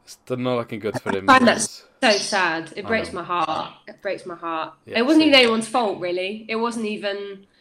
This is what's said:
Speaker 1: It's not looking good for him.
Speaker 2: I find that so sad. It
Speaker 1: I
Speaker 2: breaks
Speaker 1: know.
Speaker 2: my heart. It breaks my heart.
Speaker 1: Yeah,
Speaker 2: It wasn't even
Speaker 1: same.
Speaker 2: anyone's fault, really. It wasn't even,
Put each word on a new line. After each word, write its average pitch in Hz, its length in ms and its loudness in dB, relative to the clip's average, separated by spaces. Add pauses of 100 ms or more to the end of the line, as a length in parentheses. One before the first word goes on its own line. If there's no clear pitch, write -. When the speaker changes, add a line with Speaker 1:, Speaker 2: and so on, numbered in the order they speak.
Speaker 1:
It's - 140 -20 (120)
not 127 260 -2
looking 117 240 -6
good 107 180 -4
for - 120 -4
him. 196 200 0
Speaker 2:
I 262 80 10
find 240 100 6
that 208 120 2 (420)
so 214 160 4
sad. 170 580 -2
It 202 100 -10
Speaker 1:
I - 0 -
Speaker 2:
breaks 220 260 -2
Speaker 1:
know. - 0 -
Speaker 2:
my 180 120 -8
heart. 160 500 -4 (120)
It - 160 -20
breaks 185 240 -6
my 180 80 -12
heart. 165 400 -8 (120)
Speaker 1:
Yeah, - 140 -2
Speaker 2:
It - 20 2
wasn't 311 240 6
even 277 80 8
Speaker 1:
same. 269 40 8
Speaker 2:
anyone's 226 300 4
fault, 208 320 0
really. 185 480 -6
It 226 80 -4
wasn't 226 300 -4
even, 202 600 -6 (140)